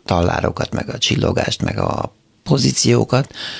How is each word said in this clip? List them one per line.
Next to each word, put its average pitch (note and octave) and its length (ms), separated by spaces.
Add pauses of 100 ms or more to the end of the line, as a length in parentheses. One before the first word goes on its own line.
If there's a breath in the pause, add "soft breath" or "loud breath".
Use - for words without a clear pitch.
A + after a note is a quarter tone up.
tallárokat, - 680
meg - 160
a - 80
csillogást, - 640
meg - 160
a - 360 (300)
pozíciókat, B2+ 880 (260 loud breath)